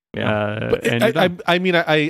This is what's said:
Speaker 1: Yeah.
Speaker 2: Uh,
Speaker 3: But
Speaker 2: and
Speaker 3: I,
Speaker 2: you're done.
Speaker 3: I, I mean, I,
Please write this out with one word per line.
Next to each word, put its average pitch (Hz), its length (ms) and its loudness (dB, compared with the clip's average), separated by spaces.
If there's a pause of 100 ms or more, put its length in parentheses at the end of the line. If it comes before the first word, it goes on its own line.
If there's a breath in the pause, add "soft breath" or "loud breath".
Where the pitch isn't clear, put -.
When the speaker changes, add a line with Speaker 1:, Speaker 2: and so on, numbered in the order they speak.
(160)
Speaker 1:
Yeah. 107 160 -2
Speaker 2:
Uh, 107 400 -4
Speaker 3:
But - 160 -2
Speaker 2:
and 226 160 0
Speaker 3:
I, 214 40 4
Speaker 2:
you're 226 60 2
done. 185 340 0
Speaker 3:
I, 175 80 2
I 180 40 2
mean, 185 160 0
I, 156 340 2